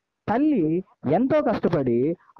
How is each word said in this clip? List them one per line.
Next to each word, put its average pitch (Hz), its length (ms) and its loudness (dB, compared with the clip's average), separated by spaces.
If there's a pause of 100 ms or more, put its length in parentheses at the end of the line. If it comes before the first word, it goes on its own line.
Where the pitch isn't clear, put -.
(280)
తల్లి 202 560 0 (280)
ఎంతో 269 300 2
కష్టపడి 151 760 0 (240)